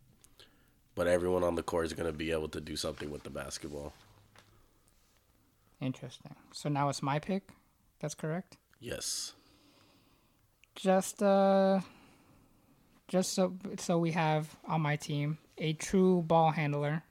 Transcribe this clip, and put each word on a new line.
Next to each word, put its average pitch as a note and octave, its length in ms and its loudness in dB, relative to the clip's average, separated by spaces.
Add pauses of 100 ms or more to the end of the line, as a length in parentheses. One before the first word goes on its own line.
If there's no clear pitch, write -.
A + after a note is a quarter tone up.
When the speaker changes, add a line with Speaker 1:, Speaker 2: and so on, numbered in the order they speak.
(920)
Speaker 1:
But F2 140 -2
everyone F2+ 360 2
on F2 120 2
the E2 80 -2
court E2+ 240 0
is D#2 60 -8
gonna E2+ 200 -4
be D#2+ 180 -4
able D#2 180 -2
to D#2 120 -8
do D2+ 140 -8
something D2 340 -6
with D2 140 -10
the - 80 -12
basketball. C#2+ 640 -10 (1900)
Speaker 2:
Interesting. - 540 -10 (160)
So - 180 -8
now C#3+ 200 2
it's C3+ 120 -6
my C#3 160 -2
pick? F#3+ 320 -6 (500)
That's D3+ 140 -6
correct? E3 440 -8 (220)
Speaker 1:
Yes. - 540 -8 (1400)
Speaker 2:
Just, F#3+ 460 2
uh, G3 600 6 (1300)
just F#3 260 0
so, F#3 240 0 (200)
so F3 200 0
we E3+ 140 2
have D#3 440 0 (120)
on D#3+ 140 0
my D3 140 0
team D3 420 -4 (200)
a D#3 160 -2
true F#3 480 4
ball E3 300 4
handler, D3 600 -2